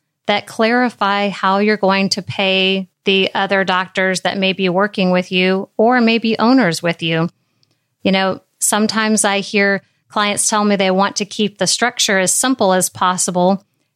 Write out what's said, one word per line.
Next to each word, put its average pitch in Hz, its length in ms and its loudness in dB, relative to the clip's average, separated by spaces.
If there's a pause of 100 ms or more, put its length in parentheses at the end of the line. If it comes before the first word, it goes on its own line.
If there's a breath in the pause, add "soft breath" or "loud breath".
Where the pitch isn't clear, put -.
(260)
that 202 220 -2
clarify 220 800 0
how 190 300 0
you're 208 180 2
going 196 320 0
to - 120 -2
pay 190 680 -2 (160)
the 190 280 2
other 196 300 0
doctors 185 580 -2
that 180 160 -4
may 190 160 0
be 185 140 -2
working 190 440 0
with 180 200 0
you 185 460 0
or 240 240 4
may 226 160 2
be 220 200 -2
owners 220 460 2
with 170 180 -4
you. 165 280 -2 (760)
You 196 80 2
know, 190 300 -2 (180)
sometimes 214 640 0
I 202 160 0
hear 196 420 0 (280)
clients 208 380 -2
tell 208 180 0
me 202 100 2
they 190 160 2
want 190 240 0
to 202 100 -4
keep 202 320 -4
the 185 100 -2
structure 233 520 -2
as 185 140 0
simple 247 400 0
as 185 160 0
possible. 185 760 0 (300)